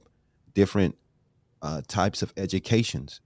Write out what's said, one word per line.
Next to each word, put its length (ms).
different, 440
uh, 280
types 320
of 160
educations 880